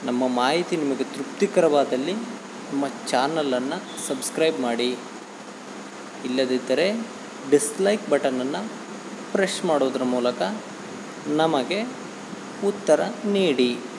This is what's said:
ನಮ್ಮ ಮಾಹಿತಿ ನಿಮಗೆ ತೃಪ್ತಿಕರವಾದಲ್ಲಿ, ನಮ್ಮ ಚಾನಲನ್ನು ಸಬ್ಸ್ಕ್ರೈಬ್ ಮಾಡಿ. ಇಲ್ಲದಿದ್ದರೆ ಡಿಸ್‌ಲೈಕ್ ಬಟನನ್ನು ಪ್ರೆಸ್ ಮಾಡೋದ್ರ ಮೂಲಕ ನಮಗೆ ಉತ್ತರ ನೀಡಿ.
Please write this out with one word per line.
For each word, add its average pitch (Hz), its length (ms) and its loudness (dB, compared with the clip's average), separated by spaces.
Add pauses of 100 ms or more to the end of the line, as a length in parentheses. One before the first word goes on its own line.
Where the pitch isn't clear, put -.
ನಮ್ಮ 127 240 2
ಮಾಹಿತಿ 143 480 2
ನಿಮಗೆ 143 280 0
ತೃಪ್ತಿಕರವಾದಲ್ಲಿ, 147 1080 2 (600)
ನಮ್ಮ 139 120 0 (220)
ಚಾನಲನ್ನು 143 1000 0
ಸಬ್ಸ್ಕ್ರೈಬ್ 160 520 0
ಮಾಡಿ. 120 360 0 (1300)
ಇಲ್ಲದಿದ್ದರೆ 131 680 2 (580)
ಡಿಸ್‌ಲೈಕ್ 190 600 4
ಬಟನನ್ನು 143 580 2 (640)
ಪ್ರೆಸ್ 190 320 0
ಮಾಡೋದ್ರ 135 380 4
ಮೂಲಕ 123 400 2 (840)
ನಮಗೆ 156 560 2 (840)
ಉತ್ತರ 160 340 4 (240)
ನೀಡಿ. 139 540 4 (200)